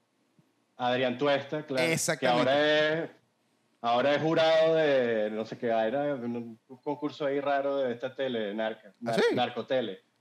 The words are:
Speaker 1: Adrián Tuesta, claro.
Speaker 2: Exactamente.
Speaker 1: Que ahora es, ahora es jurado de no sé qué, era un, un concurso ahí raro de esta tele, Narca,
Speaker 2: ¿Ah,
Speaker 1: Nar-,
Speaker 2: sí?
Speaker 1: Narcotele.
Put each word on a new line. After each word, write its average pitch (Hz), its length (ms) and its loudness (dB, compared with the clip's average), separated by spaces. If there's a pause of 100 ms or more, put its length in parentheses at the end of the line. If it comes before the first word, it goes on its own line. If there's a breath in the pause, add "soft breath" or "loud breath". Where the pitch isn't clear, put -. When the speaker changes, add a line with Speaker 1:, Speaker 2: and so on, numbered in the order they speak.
(760)
Speaker 1:
Adrián 123 420 0
Tuesta, 143 480 -2
claro. 135 240 -2
Speaker 2:
Exactamente. 131 540 0
Speaker 1:
Que 127 80 2
ahora 151 540 2
es, - 40 -14 (720)
ahora 123 340 2
es 143 60 -2
jurado 160 540 4
de 123 560 2
no 110 140 -4
sé 123 120 -10
qué, 123 100 -4
era 120 480 0
un, 120 520 -8
un 131 160 -20
concurso 147 420 -6
ahí 139 140 0
raro 139 380 0
de 131 160 0
esta 127 200 -8
tele, 117 400 -4
Narca, 110 360 -6
Speaker 2:
¿Ah, - 100 -20
Speaker 1:
Nar-, 117 160 -4
Speaker 2:
sí? 466 200 2
Speaker 1:
Narcotele. 117 640 -2 (220)